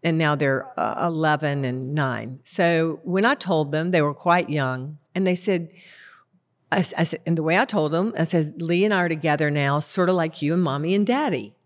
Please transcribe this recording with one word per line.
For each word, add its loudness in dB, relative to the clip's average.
And 0
now 2
they're, 0
uh, -2
eleven 0
and -4
nine. -4
So 0
when 0
I 4
told 0
them, -2
they 4
were 0
quite 0
young. -4
And 0
they 2
said, 0
I, 2
s-, 0
I 2
said, 0
and 0
the -2
way 2
I 4
told 0
them, 0
I 2
said, -2
"Lee 0
and 2
I 2
are 0
together 0
now, 0
sort 0
of 2
like -2
you 0
and 2
mommy 0
and 2
daddy. -2